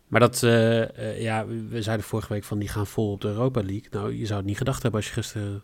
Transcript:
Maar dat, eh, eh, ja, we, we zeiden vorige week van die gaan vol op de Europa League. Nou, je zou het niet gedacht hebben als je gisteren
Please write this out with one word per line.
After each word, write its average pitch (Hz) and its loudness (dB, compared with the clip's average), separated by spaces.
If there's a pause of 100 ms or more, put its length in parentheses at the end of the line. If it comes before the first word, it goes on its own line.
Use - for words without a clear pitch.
Maar 113 4
dat, 120 6
eh, 113 4
eh, 110 -6
ja, 110 0
we, 113 -8
we 113 -4
zeiden 107 -2
vorige 107 -4
week 104 -2
van 104 -4
die 101 -2
gaan 104 -2
vol 107 -2
op 98 -6
de 107 -2
Europa 117 0
League. 98 -6
Nou, 107 -4
je 117 -4
zou 104 -2
het 98 -4
niet 101 -2
gedacht - 0
hebben 110 2
als - -4
je - -10
gisteren 101 -6